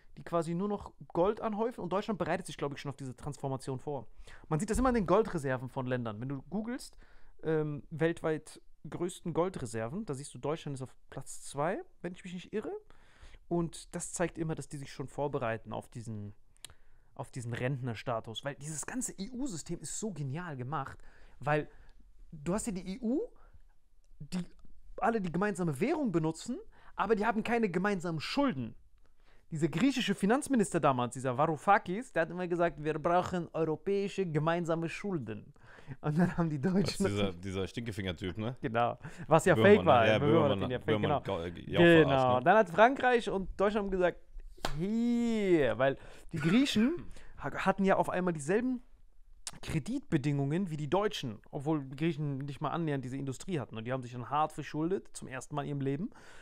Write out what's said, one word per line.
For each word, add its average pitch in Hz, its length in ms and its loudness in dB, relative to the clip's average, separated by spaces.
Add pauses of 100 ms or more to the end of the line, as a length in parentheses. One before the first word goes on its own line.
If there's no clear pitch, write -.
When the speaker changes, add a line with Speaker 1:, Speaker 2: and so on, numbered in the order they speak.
(160)
Speaker 1:
die 147 60 -16
quasi 170 320 0
nur 190 140 0
noch 202 240 -6 (160)
Gold 202 320 2
anhäufen 220 420 -2
und 175 100 -4
Deutschland 202 260 0
bereitet 175 280 -2
sich, - 100 -10
glaub 143 160 -4
ich, - 80 -12
schon 143 100 -6
auf 127 60 -8
diese 131 200 -10
Transformation 135 600 -6
vor. 135 280 -8 (420)
Man 156 120 2
sieht 220 100 -2
das 202 80 2
immer 262 100 6
an 240 60 4
den 214 120 2
Goldreserven 139 640 2
von 127 180 -6
Ländern. 117 340 -2
Wenn 127 80 -6
du 139 220 -6
googelst, 220 460 -6 (460)
ähm, 151 480 -2
weltweit 160 720 -2 (280)
größten 175 460 -6
Goldreserven, 143 720 -4
da 143 80 -4
siehst 139 200 -12
du, 127 40 -14
Deutschland 143 380 -6
ist 131 60 -8
auf - 140 -12 (140)
Platz - 320 -10
zwei, 170 400 -2 (200)
wenn 180 100 -6
ich - 120 -16
mich 180 100 -10
nicht - 180 -12
irre. 220 180 -4 (800)
Und 170 460 -2
das - 180 -8
zeigt 165 260 -2
immer, 160 160 -2
dass 147 140 -10
die 156 80 -12
sich 139 160 -12
schon 135 140 -10
vorbereiten 123 680 -4
auf 113 160 -8
diesen, 107 460 -10 (800)
auf - 160 -12
diesen 117 220 -8
Rentnerstatus. 120 920 -4
Weil 139 120 -4
dieses 147 300 -8
ganze - 260 -6
E-U-System 202 680 -6
ist - 200 -10
so 214 120 -4
genial 147 440 -6
gemacht, 135 420 -6 (420)
weil 147 280 2 (640)
du 160 220 -2
hast 220 120 -2
ja 226 60 -2
die 180 220 -6
E - 60 -12
U, 247 200 0 (1000)
die 175 260 -6 (540)
alle 226 220 0
die 180 100 -4
gemeinsame 175 480 -2
Währung 269 320 0
benutzen, 160 480 -2 (360)
aber 196 200 2
die 202 120 0
haben 220 160 2
keine 226 260 2
gemeinsamen 175 520 0
Schulden. 151 540 0 (800)
Dieser 160 160 2
griechische 202 480 2
Finanzminister 220 640 2
damals, 123 340 2
dieser 127 240 -2
Varoufakis, 185 720 2
der 165 100 2
hat 165 80 -2
immer 175 180 -4
gesagt, 165 340 0
„Wir 151 160 -2
brauchen 175 540 2
europäische 190 720 0
gemeinsame 165 640 0
Schulden.“ 123 640 -6 (480)
Und 151 180 0
dann 180 180 4
haben 165 140 2
die 151 100 -2
Speaker 2:
Das 180 140 0
ist 190 260 2
Speaker 1:
Deutschen 196 60 2
Speaker 2:
dieser, 101 260 0
dieser 92 360 -4
Stinkefinger-Typ, 95 720 -4
ne? 117 220 -4
Speaker 1:
Genau. 117 380 0 (300)
Was 156 160 6
ja 180 100 8
Speaker 2:
Böhmermann, 190 220 10
Speaker 1:
fake 180 100 4
war. 131 160 10
Speaker 2:
ne? 110 60 6
Ja, 107 100 6
Speaker 1:
Böhmermann 113 240 6
hat 101 160 4
Speaker 2:
Böhmermann, - 20 -2
Speaker 1:
den 95 120 -2
ja 123 60 -2
fake, - 80 -8
Speaker 2:
Böhmermann, 110 360 2
Speaker 1:
genau. 98 160 -2
Speaker 2:
Gau-, 82 60 -4
äh, 87 260 -8
Jauch 98 100 4
verarscht, 160 440 10
Speaker 1:
Genau. 127 140 6
Speaker 2:
ne? 123 60 -2
Speaker 1:
Dann 180 120 8
hat 214 140 6
Frankreich 247 600 6
und 190 300 -2
Deutschland 208 240 2
haben 196 80 -4
gesagt, 180 260 2 (600)
„Hier“, 214 1000 2
weil 135 180 4 (360)
die 165 60 -4
Griechen 220 560 4 (260)
<laughs> - 180 -14
ha-, 143 140 -6 (140)
hatten 190 180 2
ja 190 120 6
auf - 140 2
einmal 180 220 0
dieselben 220 500 0 (800)
Kreditbedingungen 151 1080 -2
wie 156 60 -6
die 143 140 -4
Deutschen, 180 480 0 (120)
obwohl 151 340 -2
die 135 120 -12
Griechen 147 420 -2
nicht 143 220 -8
mal 147 100 -2
annähernd 147 340 -2
diese 127 120 -6
Industrie 139 440 -4
hatten. 110 160 -8
Und 113 80 -8
die 123 80 -4
haben 131 100 -2
sich 120 100 -10
dann 123 160 -10
hart 151 240 0
verschuldet, 160 600 -4
zum - 160 -12
ersten 131 260 -10
Mal 147 80 -2
in 143 60 -6
ihrem 143 120 -4
Leben. 143 300 -2 (320)